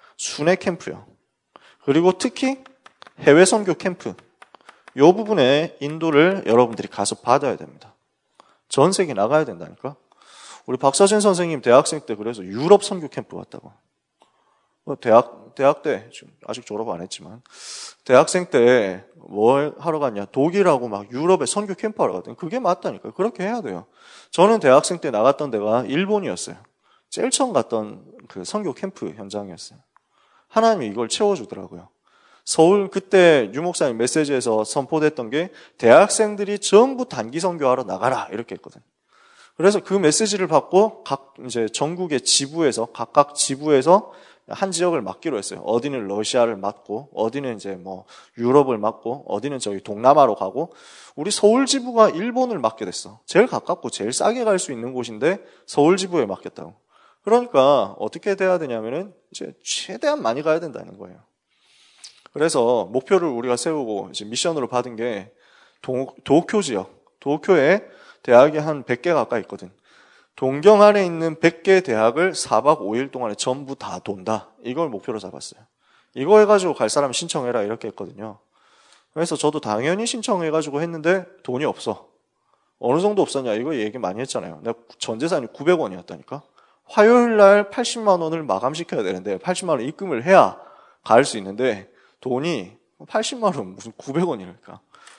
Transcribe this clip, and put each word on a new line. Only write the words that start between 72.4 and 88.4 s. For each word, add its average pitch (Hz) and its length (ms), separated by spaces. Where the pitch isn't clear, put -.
박 135 200
오 104 140
일 135 140
동안에 117 260
전부 135 400
다 - 240
돈다. 101 500
이걸 139 260
목표로 110 280
잡았어요. - 440
"이거 170 260
해가지고 196 340
갈 113 160
사람 139 240
신청해라." 123 500
이렇게 113 240
했거든요. 101 520
그래서 165 240
저도 151 240
당연히 143 440
신청해가지고 160 760
했는데 170 440
돈이 127 200
없어. - 460
어느 131 200
정도 202 220
없었냐? 131 320
이거 131 220
얘기 107 220
많이 101 220
했잖아요. 87 420
내가 113 160
전 110 200
재산이 151 340
구백 165 260
원이었다니까. 92 640
화요일 233 540
날 202 320
팔십만 220 500
원을 160 240